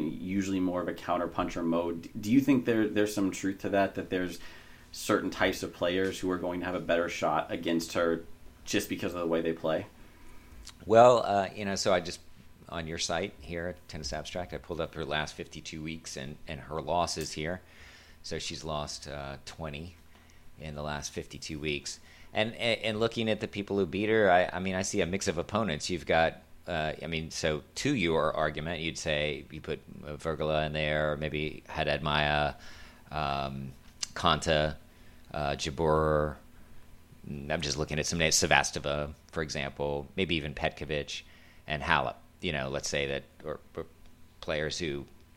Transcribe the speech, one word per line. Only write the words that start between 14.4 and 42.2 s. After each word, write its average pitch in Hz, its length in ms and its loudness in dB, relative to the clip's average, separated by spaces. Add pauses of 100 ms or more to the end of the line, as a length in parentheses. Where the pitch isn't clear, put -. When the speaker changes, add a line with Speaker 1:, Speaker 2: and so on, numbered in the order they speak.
Speaker 2:
I 76 60 -6
pulled 80 220 -6
up 78 140 -4
her 78 100 -6
last 73 300 -2
fifty-two 80 480 -10
weeks 80 340 -8
and, 71 200 -8 (100)
and 78 140 -8
her 71 220 -6
losses 82 500 0
here. 82 300 -4 (600)
So - 160 -6
she's 76 260 -8
lost, 76 440 -6
uh, 69 280 -8 (100)
twenty 80 500 -10 (640)
in 76 140 -10
the 73 80 -8
last 73 300 -6
fifty-two 78 460 -8
weeks. 71 400 -4 (360)
And, 110 220 0
and, 110 260 0
and 107 180 0
looking 113 300 0
at 107 100 0
the 104 80 -4
people 98 300 -2
who 95 80 4
beat 95 240 0
her, 110 200 6
I, 90 220 6
I 85 60 -4
mean, 92 160 -2
I 92 80 0
see 101 180 0
a 85 60 4
mix 95 220 -2
of 82 100 0
opponents. 87 500 -2
You've 82 160 -2
got, 82 380 4 (240)
uh, 78 260 -2 (100)
I 69 40 -8
mean, 80 240 -4
so 78 320 0 (140)
to 143 180 0
your 80 420 4
argument, 78 460 -2
you'd 82 160 -4
say 76 520 0
you 76 120 -12
put, 78 180 -6 (260)
uh, 73 100 -8
Voegele 78 500 0
in 76 80 -4
there, 76 380 2
or 73 40 -2
maybe 76 520 -4
Haddad 73 340 0
Maia, 73 500 2 (580)
um, 69 600 -4 (400)
Konta, 78 640 4 (580)
uh, 71 200 -2
Jabeur. 76 840 2 (1120)
I'm 76 120 0
just 71 160 -2
looking 76 200 -2
at 76 60 2
some 85 140 -2
names, 78 180 4
Sevastova, 73 800 2 (180)
for 82 100 -2
example, 71 720 -4
maybe 87 220 0
even 73 160 -2
Petkovic 76 680 -4 (440)
and 73 160 -4
Halep. 69 320 2 (280)